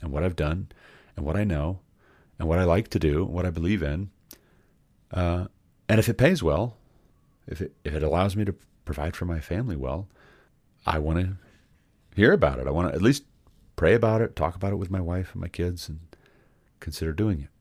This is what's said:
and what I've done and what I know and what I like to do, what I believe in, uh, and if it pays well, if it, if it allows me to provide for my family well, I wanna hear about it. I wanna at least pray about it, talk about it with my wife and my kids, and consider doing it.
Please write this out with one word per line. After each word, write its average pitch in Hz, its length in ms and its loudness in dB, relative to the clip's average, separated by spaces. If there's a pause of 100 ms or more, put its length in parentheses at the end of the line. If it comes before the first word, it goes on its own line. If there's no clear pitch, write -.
and 80 100 -6
what 73 120 -2
I've 90 120 0
done 82 340 -2 (460)
and 71 100 -6
what 80 120 0
I 104 60 0
know 87 360 -2 (580)
and 82 100 -2
what 82 120 4
I 92 40 4
like 90 260 2
to 95 100 -2
do, 78 240 2
what 87 220 -4
I 90 60 -2
believe 85 300 0
in, 80 280 -4 (1000)
uh, 90 340 -2 (420)
and 113 120 6
if 110 100 2
it 110 80 -2
pays 156 260 4
well, 87 320 0 (720)
if - 140 -10
it, - 120 -6 (100)
if 73 100 -6
it 76 100 -2
allows 90 320 2
me 107 100 0
to 95 100 -2 (280)
provide 78 320 -6
for 90 100 -8
my 82 140 -4
family 98 360 -4
well, 69 340 -6 (760)
I 80 120 0
wanna 87 400 -2 (760)
hear 131 180 8
about 71 260 2
it. 65 80 -4
I 69 40 -2
wanna 85 180 0
at 82 120 -2
least 143 220 4 (520)
pray 87 180 4
about 113 280 2
it, - 140 -2
talk 80 200 -2
about 98 180 -4
it 98 40 -2
with 92 140 -6
my 95 100 -2
wife 87 320 -4
and 92 80 -10
my 85 60 -8
kids, 87 400 -6
and 78 120 -10 (800)
consider 80 340 -4
doing 92 280 0
it. 69 80 -12 (120)